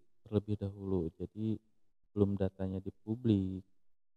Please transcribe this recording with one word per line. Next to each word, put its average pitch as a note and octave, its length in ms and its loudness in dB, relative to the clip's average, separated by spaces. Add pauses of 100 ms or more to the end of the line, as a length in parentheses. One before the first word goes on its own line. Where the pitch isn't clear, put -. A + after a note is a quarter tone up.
(240)
terlebih G#2 320 0
dahulu. G2 640 -2
Jadi, G#2+ 400 -4 (480)
sebelum G2+ 320 2
datanya F#2+ 400 -2
dipublik, G2 880 0 (500)